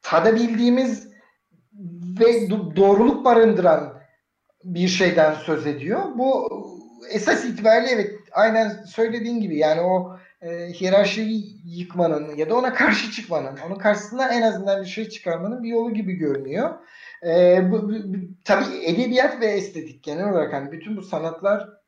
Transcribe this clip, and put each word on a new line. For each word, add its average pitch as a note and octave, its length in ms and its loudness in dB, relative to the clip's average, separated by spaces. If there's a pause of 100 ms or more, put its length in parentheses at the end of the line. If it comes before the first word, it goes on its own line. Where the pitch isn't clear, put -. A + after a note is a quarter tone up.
tadabildiğimiz A3+ 1080 2 (1080)
ve A#3 280 4
do-, F3+ 280 -2
doğruluk G3+ 500 4
barındıran F3+ 680 4 (720)
bir F3+ 240 -2
şeyden E3+ 460 4
söz D3+ 340 -4
ediyor. D3+ 340 -4 (160)
Bu C4 320 0 (640)
esas - 340 0
itibariyle A#3 460 2
evet, G#3+ 200 -2 (200)
aynen A3 380 2
söylediğin A3+ 720 -4
gibi E3 160 -4
yani D#3 240 2
o, F3+ 360 0 (240)
e, E3+ 260 -10
hiyerarşiyi G3 1000 0
yıkmanın E3+ 680 -4
ya D#3 140 -2
da A3+ 60 0
ona B3+ 180 0
karşı A3+ 380 0
çıkmanın, D3+ 460 -8 (100)
onun F#3+ 80 -8
karşısına A#3+ 580 -2
en A#3+ 80 0
azından G3 400 0
bir F#3 60 -10
şey G#3+ 220 -10
çıkarmanın G3 540 -8
bir A3+ 60 -8
yolu A#3 240 -2
gibi F#3+ 200 -4
görünüyor. D3+ 560 -4 (560)
E, F3+ 360 6 (100)
bu, G#3+ 120 0
bu, G#3 60 -4
bu, G3+ 280 -6 (280)
tabii - 400 0
edebiyat B3 560 0
ve A3+ 40 0
estetik F3 580 -6
genel F3 280 -4
olarak D#3+ 220 0
hani C#3 180 -8
bütün G3+ 260 -10
bu F#3+ 40 -10
sanatlar F3 680 -4 (180)